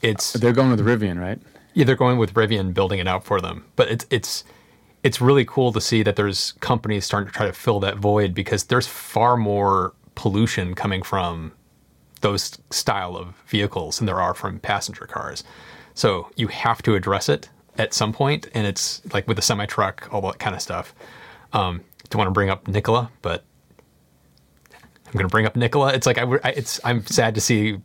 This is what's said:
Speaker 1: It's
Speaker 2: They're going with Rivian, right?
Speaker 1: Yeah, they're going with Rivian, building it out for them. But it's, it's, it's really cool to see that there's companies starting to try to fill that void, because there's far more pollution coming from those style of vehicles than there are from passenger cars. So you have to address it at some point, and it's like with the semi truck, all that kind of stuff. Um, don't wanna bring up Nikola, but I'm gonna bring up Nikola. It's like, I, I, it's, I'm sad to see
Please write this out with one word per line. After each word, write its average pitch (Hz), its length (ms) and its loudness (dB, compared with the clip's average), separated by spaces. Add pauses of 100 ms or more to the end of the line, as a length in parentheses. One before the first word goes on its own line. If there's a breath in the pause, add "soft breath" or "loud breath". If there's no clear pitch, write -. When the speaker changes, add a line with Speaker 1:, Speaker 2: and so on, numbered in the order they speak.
Speaker 1:
It's 107 320 -2
Speaker 2:
They're 120 180 4
going 131 180 4
with 113 100 2
Rivian, 104 380 2
right? 90 220 -6 (320 soft breath)
Speaker 1:
Yeah, 143 140 4
they're 131 100 6
going 123 220 4
with 104 160 2
Rivian, 101 400 2
building 95 240 2
it 90 100 -2
out 92 160 -2
for 101 160 0
them. 87 240 -8 (100)
But - 140 4
it's, 117 220 -2
it's, - 340 -2 (580 soft breath)
it's - 160 0
really 131 280 6
cool 127 260 0
to 110 80 0
see 110 220 2
that 101 140 2
there's 101 440 -2
companies 107 460 -2
starting 101 240 -2
to - 40 -20
try 107 120 0
to 92 80 -4
fill 104 260 0
that 98 160 -2
void, 104 380 2
because 98 300 -2
there's 120 220 2
far 120 520 0
more 101 560 2 (200)
pollution 101 600 0
coming 95 280 -4
from 85 500 -4 (680)
those - 380 -2 (100)
style 92 480 -2
of 87 180 -12 (120)
vehicles 101 500 -2
than - 80 -2
there 92 160 0
are 90 140 0
from 95 240 -8
passenger - 480 -6
cars. - 360 -10 (520 loud breath)
So 95 420 0
you 113 120 -2
have - 340 -2
to 110 140 2
address 98 340 0
it - 180 -2 (300)
at - 160 -2
some 110 180 0
point, 147 400 -2
and 107 140 -2
it's - 340 -4 (140)
like 101 120 -2
with 110 100 0
the 98 60 -4
semi 104 220 0
truck, 101 480 -2
all 104 100 -2
that 95 160 -6
kind 101 160 -4
of 85 60 -12
stuff. - 340 -8 (600 loud breath)
Um, 90 260 0 (300)
don't 113 80 -2
wanna 98 120 2
bring 98 200 2
up - 180 -4
Nikola, 113 420 0 (120)
but 85 200 -4 (1600 soft breath)
I'm - 80 -20
gonna 95 140 0
bring 110 180 2
up - 100 -2
Nikola. 131 380 2
It's 131 120 0
like, 127 120 4
I, 120 60 0 (200)
I, 127 60 2
it's, - 340 -6
I'm 120 220 0
sad 110 300 2
to 107 40 -2
see 104 440 2